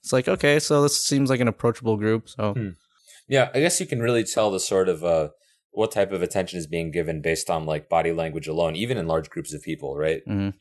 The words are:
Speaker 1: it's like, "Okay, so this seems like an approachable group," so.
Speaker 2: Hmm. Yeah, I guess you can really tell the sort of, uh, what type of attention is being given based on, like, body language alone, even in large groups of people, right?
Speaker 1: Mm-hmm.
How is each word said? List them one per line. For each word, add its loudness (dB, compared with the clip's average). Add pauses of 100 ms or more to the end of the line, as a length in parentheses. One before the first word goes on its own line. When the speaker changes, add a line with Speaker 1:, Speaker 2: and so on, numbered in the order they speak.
Speaker 1:
it's -6
like, 2
"Okay, 4
so 4
this 2
seems 2
like 2
an 4
approachable 0
group," 0
so. -4
Speaker 2:
Hmm. -4 (600)
Yeah, 4
I 4
guess 2
you -6
can -4
really 2
tell 2
the 0
sort 2
of, -2
uh, 2 (420)
what 0
type 0
of -2
attention -2
is -8
being -4
given -4
based -2
on, -2
like, -4
body 2
language -6
alone, -2
even -2
in -4
large -2
groups -10
of -12
people, -8
right? -2
Speaker 1:
Mm-hmm. -2 (100)